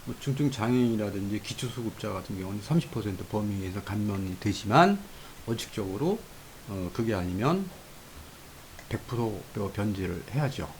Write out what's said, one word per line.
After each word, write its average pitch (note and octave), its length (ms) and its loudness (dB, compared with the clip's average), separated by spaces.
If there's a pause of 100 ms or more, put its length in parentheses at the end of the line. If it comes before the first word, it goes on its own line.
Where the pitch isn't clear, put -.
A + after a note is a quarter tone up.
뭐, A2 140 -6
중증 C#3 320 2
장애인이라든지 G#2+ 920 4
기초수급자 A2+ 680 -4
같은 F#2+ 240 -4
경우는 F#2+ 240 -4
삼십 D#3 300 4
퍼센트 G2+ 360 -2
범위 G#2 340 2
내에서 F#2+ 240 -2
감면이 G2 560 0
되지만 D3 580 6 (480)
원칙적으로, A2+ 720 0 (500)
어, F#2 240 -2
그게 A2 220 2
아니면 A2 540 2 (1200)
백 - 180 -2
프로 A2+ 340 0 (140)
변제를 G2 760 0
해야죠. C#3 360 0 (120)